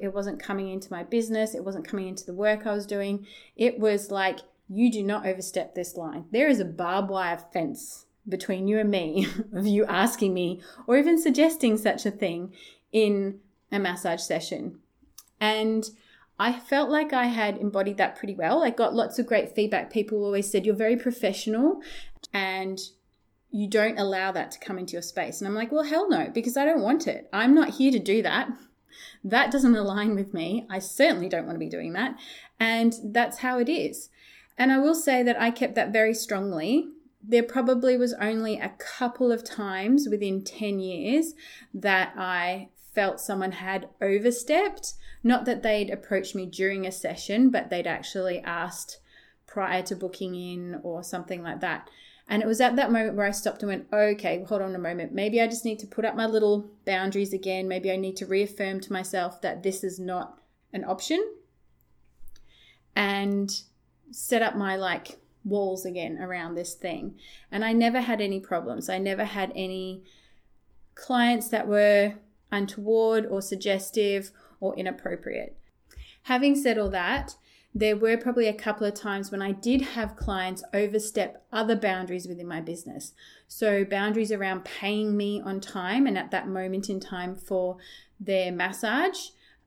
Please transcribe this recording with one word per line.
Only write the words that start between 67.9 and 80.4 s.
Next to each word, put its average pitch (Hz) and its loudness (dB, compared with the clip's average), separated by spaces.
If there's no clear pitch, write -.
had 233 0
any 196 -2
problems. - -6
I 185 -2
never 196 -2
had 202 -4
any 185 -8
clients 240 2
that 214 -2
were 208 6
untoward 214 2
or 196 -2
suggestive 196 -2
or 196 -2
inappropriate. - -6
Having 277 4
said 233 2
all 202 0
that, 196 -2
there 214 2
were 226 4
probably 240 2
a 214 2
couple 214 -2
of 208 -2
times 196 -6
when 196 -4
I 196 -2
did 247 2
have 226 -6
clients 190 -4